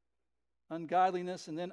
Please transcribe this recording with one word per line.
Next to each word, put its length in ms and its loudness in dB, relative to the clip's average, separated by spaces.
Ungodliness 800 0
and 100 -6
then 140 -4